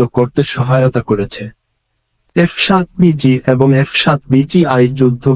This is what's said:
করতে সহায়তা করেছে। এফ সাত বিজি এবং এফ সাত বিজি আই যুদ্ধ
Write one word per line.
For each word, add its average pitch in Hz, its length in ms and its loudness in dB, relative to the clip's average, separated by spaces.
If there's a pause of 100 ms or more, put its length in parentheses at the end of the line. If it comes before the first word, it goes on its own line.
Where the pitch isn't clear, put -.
করতে 123 360 -2
সহায়তা 131 580 -2
করেছে। 104 420 -4 (920)
এফ 175 240 0
সাত 185 280 0 (100)
বিজি 156 360 2 (140)
এবং 131 280 2
এফ 139 200 0
সাত - 240 0 (100)
বিজি 139 360 2
আই 127 280 2
যুদ্ধ 127 320 0 (100)